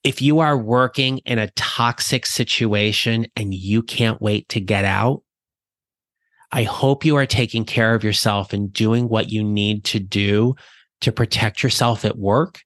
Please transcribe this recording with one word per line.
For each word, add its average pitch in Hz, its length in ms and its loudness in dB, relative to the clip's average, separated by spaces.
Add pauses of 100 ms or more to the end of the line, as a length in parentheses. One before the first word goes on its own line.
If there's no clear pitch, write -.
If - 200 -2
you 147 160 4
are 151 180 2
working 127 680 0
in 120 120 -2
a 107 120 -2
toxic - 760 -2
situation 113 1000 0 (100)
and 101 160 -6
you 98 300 0
can't 113 400 -2
wait 107 260 -2
to 110 120 -4
get 98 260 -2
out, 104 360 0 (1300)
I 123 120 0
hope 135 420 0
you 151 120 4
are 135 100 4
taking 117 400 0
care 113 280 2
of 107 80 0
yourself 101 520 0
and 101 180 -2
doing 113 340 2
what 113 220 0
you 107 160 -2
need 104 400 0
to - 160 -2
do 101 540 0 (480)
to 113 100 2
protect 117 500 -2
yourself 120 440 0
at 104 100 0
work 107 500 0